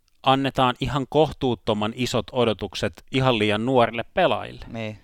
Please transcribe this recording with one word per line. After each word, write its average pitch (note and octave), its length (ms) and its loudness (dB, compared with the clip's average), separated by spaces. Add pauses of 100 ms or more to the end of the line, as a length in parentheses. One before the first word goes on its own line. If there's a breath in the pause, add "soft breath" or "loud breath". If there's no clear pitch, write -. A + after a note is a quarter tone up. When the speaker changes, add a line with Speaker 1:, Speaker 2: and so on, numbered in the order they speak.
(240)
Speaker 1:
annetaan C3 560 2
ihan C3 300 -2
kohtuuttoman A2+ 840 0
isot B2 360 -2
odotukset A2 800 -2
ihan C3 280 2
liian G#2+ 260 0
nuorille A#2 380 2 (100)
pelaajille. A#2+ 540 0
Speaker 2:
Niin. A2 360 -10